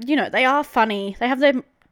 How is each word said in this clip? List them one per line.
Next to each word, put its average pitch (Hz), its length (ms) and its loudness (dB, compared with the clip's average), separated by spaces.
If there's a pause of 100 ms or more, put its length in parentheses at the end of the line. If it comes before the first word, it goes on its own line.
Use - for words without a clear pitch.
you 294 100 0
know, 226 140 0
they 247 160 0
are 277 180 2
funny. 208 560 -2
They 240 80 -2
have 262 140 -2
their 277 120 4 (380)